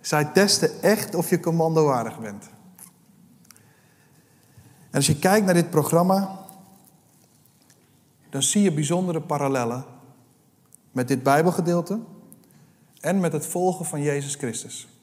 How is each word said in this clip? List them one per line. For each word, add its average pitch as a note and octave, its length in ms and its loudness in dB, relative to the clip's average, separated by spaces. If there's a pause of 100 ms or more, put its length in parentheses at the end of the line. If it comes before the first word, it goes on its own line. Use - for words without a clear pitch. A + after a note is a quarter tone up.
Zij D3+ 240 0
testen - 560 2
echt G3+ 340 2
of F3 140 -2
je F3 100 2
commandowaardig D#3+ 800 0
bent. G#2 300 -12 (2500)
En - 80 -2
als C#3+ 80 2
je - 140 2
kijkt G3 260 4
naar F#3 80 2
dit E3+ 160 4
programma, F#3 720 2 (1900)
dan C3+ 140 -4
zie - 180 0
je F#3+ 100 4
bijzondere D#3+ 500 -2
parallellen C3 640 -2 (1040)
met B2+ 160 -4
dit C3 160 -2
Bijbelgedeelte E3+ 760 2 (1000)
en F#3 200 0
met E3 140 0
het D3 120 -4
volgen F3 400 -2
van D3+ 160 -6
Jezus C#3+ 340 -4
Christus. - 520 -10 (160)